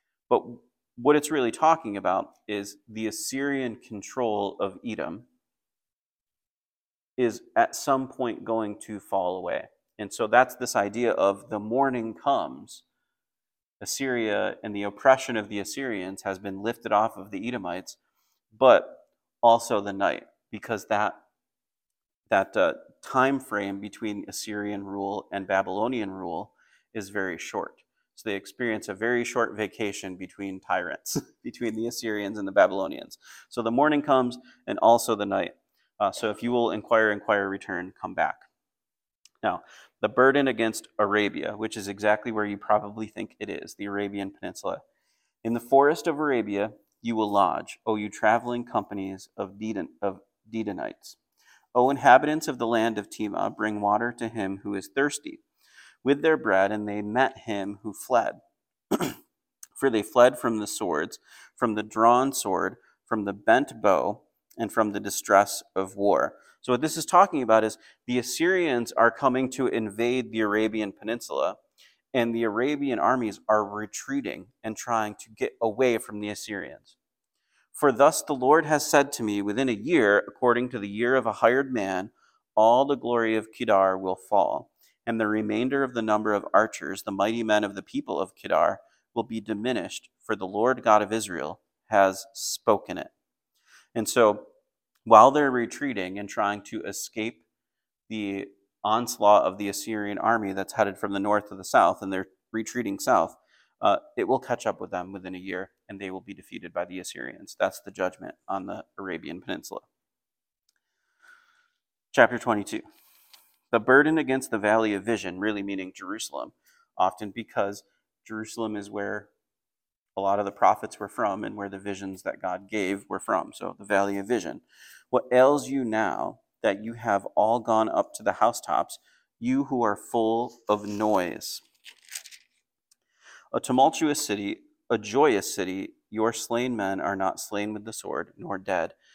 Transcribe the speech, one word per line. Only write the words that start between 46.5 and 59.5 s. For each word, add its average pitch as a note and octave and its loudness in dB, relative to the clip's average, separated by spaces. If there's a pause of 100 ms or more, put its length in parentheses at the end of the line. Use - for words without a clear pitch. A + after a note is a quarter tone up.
you A2+ -4
will G#2+ 0
lodge, F#2+ 2
O A2 -2
you G#2 -6
traveling A#2+ 0
companies G2 -8
of G2 -8
Dedan, G2+ -6 (140)
of F#2+ -4 (300)
Dedanites. G2+ -8 (580)
O B2 6
inhabitants C#3 6
of C3 -6
the A#2 -2
land A2+ 0
of G2+ -8
Tema, G2+ -4
bring G#2+ -4
water G#2+ 2
to A2+ -6
him G2 -6
who G2+ -6
is F#2+ -8
thirsty - -2 (640)
with C#3 2
their D#3 4
bread," G2 4
and G#2 -4
they G#2 -6
met A#2+ 0
him G2+ -6
who G#2+ -10
fled. - -2 (500)
<clears throat> - 0 (800)